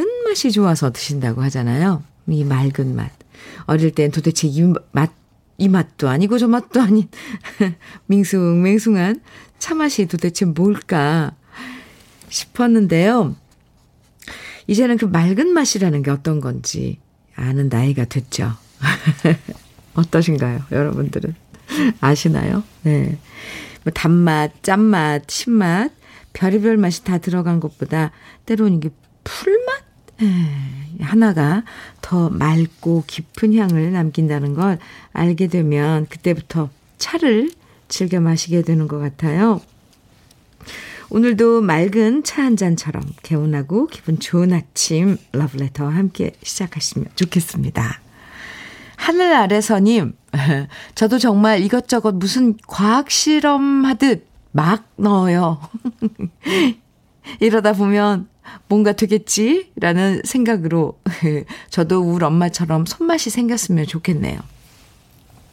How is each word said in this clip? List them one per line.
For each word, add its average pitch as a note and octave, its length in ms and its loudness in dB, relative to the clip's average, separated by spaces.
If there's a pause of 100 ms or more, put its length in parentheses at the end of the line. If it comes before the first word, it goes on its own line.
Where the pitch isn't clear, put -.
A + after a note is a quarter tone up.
(260)
맛이 G4 260 0
좋아서 F3 400 2
드신다고 B2+ 520 -4
하잖아요. C#3 600 -2 (240)
이 D3+ 160 -2
맑은 C3+ 500 -2
맛. A2+ 180 -6 (560)
어릴 D#3+ 240 2
땐 D3 200 0
도대체 D#3+ 360 0
이 E3 260 2 (180)
맛, D#3 200 0 (460)
이 G3 120 2
맛도 E3+ 400 0
아니고 F#3+ 280 2
저 A#3+ 100 2
맛도 A#3+ 340 2
아닌 G#3+ 260 4 (520)
<laughs> F#3 280 -2 (200)
밍숭맹숭한 F#3+ 1120 2 (380)
차 - 140 -6
맛이 D4 320 0
도대체 F3 400 -4
뭘까 D#3+ 880 0 (960)
싶었는데요. G#3 1040 2 (1300)
이제는 A#3+ 300 2
그 A3 80 0
맑은 F#3+ 480 2
맛이라는 F3+ 500 0
게 C#3 80 0
어떤 C#3+ 300 -2
건지 B2+ 580 -6 (360)
아는 C3+ 340 -2
나이가 B2+ 360 0
됐죠. - 480 -4 (260)
<laughs> - 1160 -2
어떠신가요, D3+ 760 0
여러분들은? C#3+ 600 -4 (680)
아시나요? D3+ 640 0 (200)
네. D3 340 0 (640)
뭐 D#3+ 100 -4
단맛, D#3+ 720 2
짠맛, F#3 640 2
신맛, G#3+ 640 0 (420)
별의별 G#3 440 2
맛이 F3+ 260 0
다 F3+ 140 -2
들어간 E3+ 420 -2
것보다 D#3 520 -4 (340)
때론 G#3+ 280 2
이게 D#3+ 160 -2 (340)
풀맛? B4 600 -2 (380)
에, D3 840 -2
하나가 F3+ 600 2 (380)
더 F3 280 0
맑고 D#3+ 800 0
깊은 - 460 -2
향을 F3 400 2
남긴다는 D3+ 600 -2
걸 F3 260 0 (320)
알게 F3 360 0
되면 D3+ 600 0
그때부터 D#3+ 640 -4 (280)
차를 D4 540 0 (360)
즐겨 F#3 320 -2
마시게 E3 420 0
되는 E3 260 0
것 D3 120 -6
같아요. D#3+ 600 0 (1500)
오늘도 A#3 520 4
맑은 G#3 640 2
차 - 180 -4
한 B3 160 2
잔처럼 E3 460 -2 (200)
개운하고 D3+ 640 -2
기분 - 320 -4
좋은 F3+ 340 0
아침 E3+ 640 0 (140)
러브레터와 C#3 640 -4
함께 F#3+ 380 -2 (100)
시작하시면 - 720 -6
좋겠습니다. D#3+ 840 -4 (960)
하늘 F4 360 2
아래서님, G#3 800 2 (180)
<laughs> C#3 640 -2
"저도 A3+ 220 2
정말 G#3+ 440 4
이것저것 A3 540 0
무슨 G#3 420 0 (100)
과학 A3+ 440 0
실험하듯 C#4 1120 2 (260)
막 D#3+ 440 0
넣어요. F3+ 640 2 (920)
<laughs> - 920 -4
이러다 G#3+ 340 2
보면 G3+ 540 2 (400)
뭔가 G#3 260 4
되겠지라는 G3+ 1300 0
생각으로 E3+ 760 0 (340)
<laughs> - 360 -8
저도 F3+ 320 0
울 F3 220 0
엄마처럼 E3 640 0
손맛이 E4 440 -2
생겼으면 A3+ 560 0
좋겠네요." E3 540 -4 (1120)